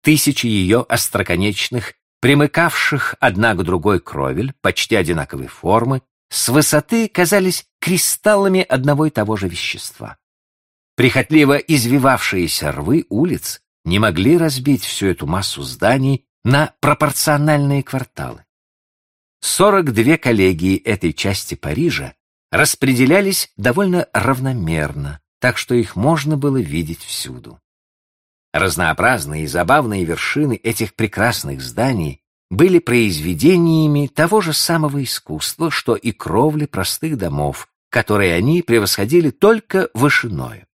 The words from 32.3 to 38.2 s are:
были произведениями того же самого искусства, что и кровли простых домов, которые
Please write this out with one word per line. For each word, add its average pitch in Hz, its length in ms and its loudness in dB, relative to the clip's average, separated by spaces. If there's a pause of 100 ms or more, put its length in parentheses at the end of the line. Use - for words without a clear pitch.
были 175 280 4
произведениями 143 1300 2
того 170 340 2
же 165 140 -4
самого 151 500 -2
искусства, - 680 -6
что - 240 -2
и 110 180 -4
кровли 147 520 0
простых 147 540 -6
домов, 71 500 -4 (220)
которые 101 440 2